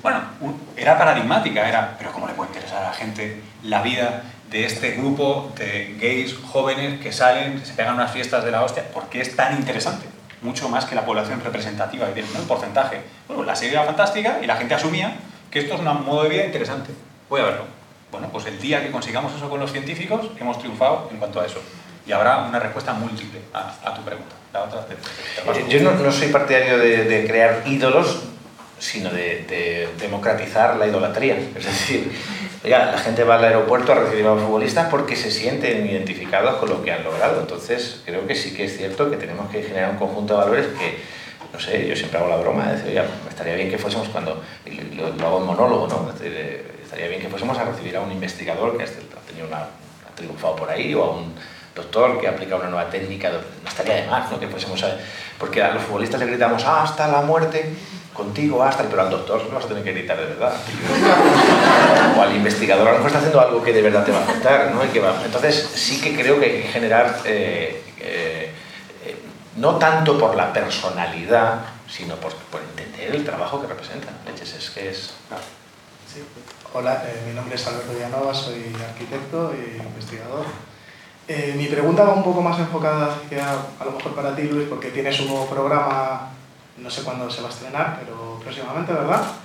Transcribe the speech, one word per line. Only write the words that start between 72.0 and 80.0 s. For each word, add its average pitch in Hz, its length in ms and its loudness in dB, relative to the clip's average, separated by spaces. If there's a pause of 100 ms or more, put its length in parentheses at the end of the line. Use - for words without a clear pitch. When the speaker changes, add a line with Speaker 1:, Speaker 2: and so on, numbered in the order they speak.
Speaker 2:
por, 80 180 -8
por - 280 -12
entender - 540 -8
el 147 80 -2
trabajo - 380 -4
que - 60 -6
representan. - 480 -10 (100)
Leches, - 280 -12
es - 180 -10
que 98 180 -8
es - 240 -10 (1000)
Speaker 3:
Sí. 147 120 -16 (500)
Hola, 127 320 -2
eh, 117 220 -8
mi 120 80 -8
nombre 127 200 -8
es 120 120 -6
Alberto 120 260 -8
Villanova, 131 400 -4
soy 120 400 -6 (160)
arquitecto 139 640 -6
e 117 240 -10
investigador. 113 680 -10 (800)